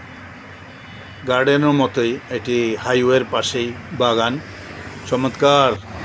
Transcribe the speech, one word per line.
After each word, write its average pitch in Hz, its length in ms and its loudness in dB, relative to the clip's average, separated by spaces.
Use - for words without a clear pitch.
গার্ডেনের 139 520 4
মতোই 120 320 2
এটি 117 480 0
হাইওয়ের 127 480 4
পাশেই 120 360 -2
বাগান, 120 340 2
চমৎকার। 135 600 4